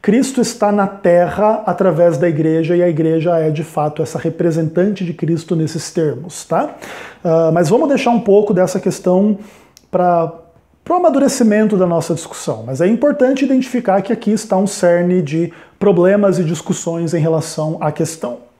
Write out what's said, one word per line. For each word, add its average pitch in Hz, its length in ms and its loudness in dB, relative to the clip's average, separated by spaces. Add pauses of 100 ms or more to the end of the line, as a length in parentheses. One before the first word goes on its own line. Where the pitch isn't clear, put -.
Cristo 240 380 0
está 226 320 0
na 202 160 0
terra 180 760 2
através 170 520 2
da 170 120 2
igreja 160 440 0
e 175 80 2
a 175 60 2
igreja 160 500 0
é 160 120 0
de 156 160 -4
fato 151 360 -4
essa 156 160 -6
representante 170 840 -2
de 175 80 -6
Cristo 165 460 -2
nesses 156 340 -4
termos, 156 540 -4
tá? 240 280 -2 (480)
Ah, 165 320 2
mas 165 140 0
vamos 269 220 2
deixar 247 220 0
um 233 100 0
pouco 202 320 2
dessa 185 260 0
questão 190 580 0 (540)
pra, 170 400 2 (540)
pro 330 100 0
amadurecimento 240 800 2
da 185 100 2
nossa 170 280 -2
discussão. 123 520 -8
Mas 127 140 -8
é 175 80 2
importante 269 560 2
identificar 247 580 0
que 226 120 -4
aqui 214 180 -2
está 214 240 -2
um 196 120 2
cerne 175 540 2
de 160 300 -4 (260)
problemas 196 640 4
e 180 60 0
discussões 165 680 -4
em 170 60 0
relação 160 600 -2
à 151 100 -2
questão. - 460 -6 (220)